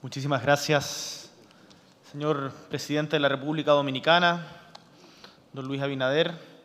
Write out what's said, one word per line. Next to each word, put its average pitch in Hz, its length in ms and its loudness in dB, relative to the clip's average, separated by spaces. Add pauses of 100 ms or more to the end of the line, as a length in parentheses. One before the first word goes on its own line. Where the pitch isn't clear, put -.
Muchísimas 135 420 -4
gracias, - 840 0 (840)
señor 143 400 -4 (180)
presidente 151 460 -2
de 147 40 4
la 143 80 4
República 147 440 0
Dominicana, 156 720 2 (1040)
don 135 140 -10
Luis 139 160 -4
Abinader 139 500 0 (320)